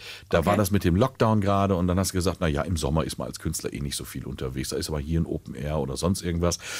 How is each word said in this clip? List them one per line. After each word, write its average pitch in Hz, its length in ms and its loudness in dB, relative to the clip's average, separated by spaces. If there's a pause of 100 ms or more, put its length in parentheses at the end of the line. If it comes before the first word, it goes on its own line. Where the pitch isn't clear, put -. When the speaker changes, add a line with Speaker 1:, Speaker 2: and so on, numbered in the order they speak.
(300)
Speaker 1:
Da 85 100 4
Speaker 2:
Okay. 78 80 2
Speaker 1:
war 101 100 4
das 101 140 2
mit 101 140 2
dem 85 100 4
Lockdown 110 460 4
gerade 98 340 4
und 87 120 2
dann 90 120 2
hast 92 120 2
du - 60 -12
gesagt, 87 220 0
na 87 80 2
ja, 73 140 2
im 82 160 -2
Sommer 73 260 2
ist - 140 -6
man 62 100 -6
als - 120 -12
Künstler - 340 -6
eh - 80 -6
nicht 69 160 -6
so - 80 -8
viel - 200 -10
unterwegs. 65 440 -6
Da - 80 -4
ist - 120 -4
aber 76 100 -2
hier 78 200 0
ein 82 60 2
Open - 280 -8
Air 73 260 -4
oder 67 180 -4
sonst 90 240 0
irgendwas. 85 360 0 (220)